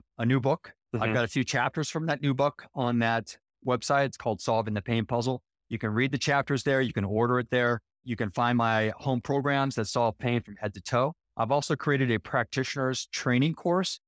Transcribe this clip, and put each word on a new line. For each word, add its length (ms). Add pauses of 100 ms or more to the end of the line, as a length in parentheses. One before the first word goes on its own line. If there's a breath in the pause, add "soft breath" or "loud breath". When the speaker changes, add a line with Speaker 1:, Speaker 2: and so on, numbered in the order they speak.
(180)
Speaker 1:
a 80
new 140
book. 320 (220)
I've 80
Speaker 2:
Mm-hmm. 120
Speaker 1:
got 120
a 20
few 160
chapters 460
from 160
that 160
new 140
book 300 (100)
on 240
that 360 (300)
website. 400
It's 120
called 220
Solving 360
the 60
Pain 260
Puzzle. 340 (260)
You 120
can 100
read 220
the 80
chapters 440
there. 180
You 120
can 100
order 360
it 100
there. 320 (220)
You 120
can 140
find 300
my 380
home 220
programs 560
that 120
solve 320
pain 240
from 140
head 180
to 60
toe. 320 (220)
I've 160
also 240
created 360
a 80
practitioner's 880
training 480
course 520